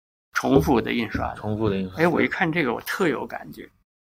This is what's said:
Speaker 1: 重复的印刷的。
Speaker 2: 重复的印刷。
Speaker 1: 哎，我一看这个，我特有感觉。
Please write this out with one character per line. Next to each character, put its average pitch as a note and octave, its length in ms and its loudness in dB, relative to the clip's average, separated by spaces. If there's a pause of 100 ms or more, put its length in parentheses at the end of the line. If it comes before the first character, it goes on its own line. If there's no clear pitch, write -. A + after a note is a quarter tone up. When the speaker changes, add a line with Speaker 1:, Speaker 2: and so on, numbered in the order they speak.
(340)
Speaker 1:
重 B2+ 280 4
复 B2+ 180 4
的 A#2 140 -2
印 A2+ 160 -2
刷 A#2+ 200 -4
的。 A#2 60 -10
Speaker 2:
重 G#2+ 220 -4
复 A2 100 0
的 G2 80 0
印 F#2+ 140 -4
刷。 F#2+ 100 -6
Speaker 1:
哎， E3 80 6
我 C3 140 2
一 B2 60 4
看 E3 240 -2
这 E3 120 0
个， B2 80 0
我 A2+ 100 -4
特 - 260 -2
有 B2 180 -2
感 - 260 -12
觉。 - 160 -16 (400)